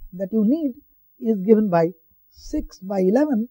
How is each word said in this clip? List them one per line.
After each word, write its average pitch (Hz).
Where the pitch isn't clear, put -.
that 190
you 220
need 277
is 220
given 214
by 170
six -
by 196
eleven 233